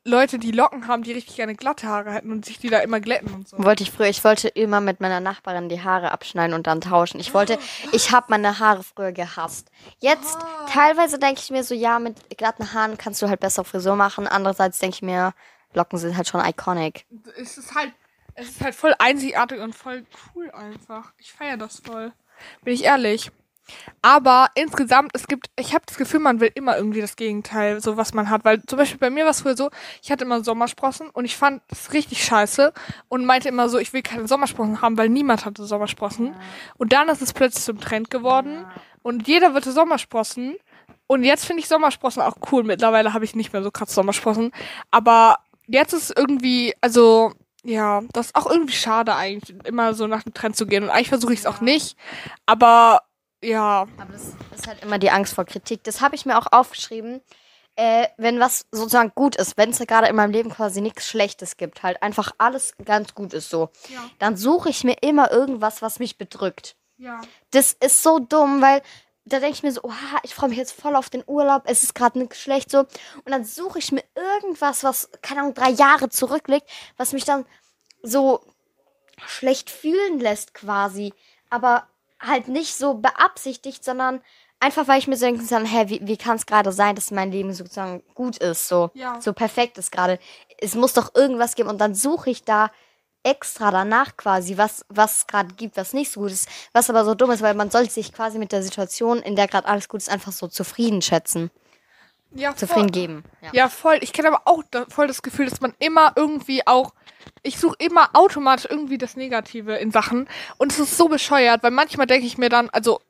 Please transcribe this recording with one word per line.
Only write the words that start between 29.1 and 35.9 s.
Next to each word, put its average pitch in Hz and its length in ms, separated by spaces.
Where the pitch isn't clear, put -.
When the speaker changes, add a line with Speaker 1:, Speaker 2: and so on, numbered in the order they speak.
Speaker 1:
war's 311 160
früher 262 140
so, 269 140
ich - 100
hatte 262 120
immer 240 200
Sommersprossen 240 680
und 247 160
ich - 120
fand 277 320
das - 240
richtig 285 300
scheiße 240 500
und 254 160
meinte 254 240
immer 247 200
so, 247 80
ich - 160
will 262 80
keine 226 260
Sommersprossen 233 540
haben, 226 160
weil 220 120
niemand 262 360
hatte 208 200
Sommersprossen. 208 640